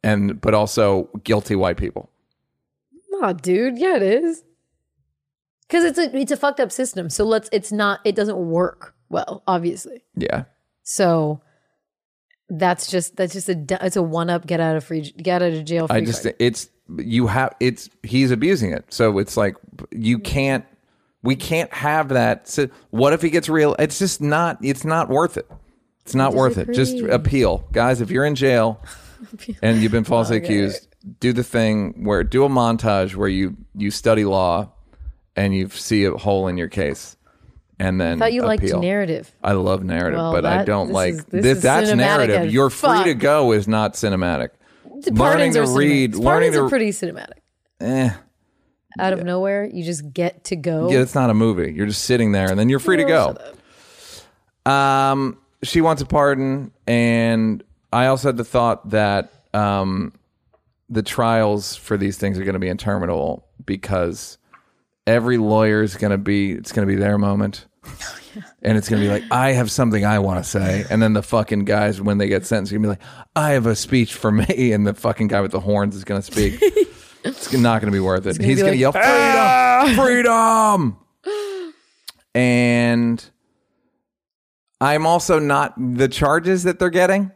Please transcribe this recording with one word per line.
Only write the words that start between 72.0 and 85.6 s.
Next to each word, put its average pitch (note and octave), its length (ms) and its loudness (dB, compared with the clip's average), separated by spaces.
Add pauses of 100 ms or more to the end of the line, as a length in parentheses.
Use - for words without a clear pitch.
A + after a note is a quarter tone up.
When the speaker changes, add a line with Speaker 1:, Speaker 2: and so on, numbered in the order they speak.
Speaker 1:
when G2+ 180 0
they G2+ 80 2
get G2 200 0
sentenced, G2+ 260 -2
are G#2 40 -4
gonna G#2+ 100 0
be - 20 0
like, G2 140 -4 (340)
"I D3+ 140 2
have B2+ 160 2
a A2 100 2
speech - 380 0
for G#2+ 180 0
me." A#2 400 2
And G#2 140 2
the G2+ 80 0
fucking A2 340 -2
guy G2+ 120 0
with F#2+ 120 -2
the G2+ 80 -2
horns G2+ 340 0
is F#2+ 100 -14
gonna G2 180 -4
speak. - 460 -2
Speaker 2:
<laughs> - 40 2 (540)
Speaker 1:
It's - 280 -8
not A#2 260 4
gonna G#2 120 -2
be G2 80 0
worth F#2 260 0
it. A#2+ 40 0
Speaker 2:
It's D#2+ 80 -4
gonna G2 100 0
Speaker 1:
He's C3+ 100 2
Speaker 2:
be G3 40 2
Speaker 1:
gonna - 100 2
Speaker 2:
like, B2+ 80 0
Speaker 1:
yell, C3+ 160 4
Speaker 2:
"Ah!" C4 1000 4
Speaker 1:
"Freedom! A3+ 1000 4 (240)
Freedom!" G4 500 -8 (600)
And A#2+ 920 0 (1600)
I'm D3+ 260 2
also E3+ 320 2
not, C#3+ 400 0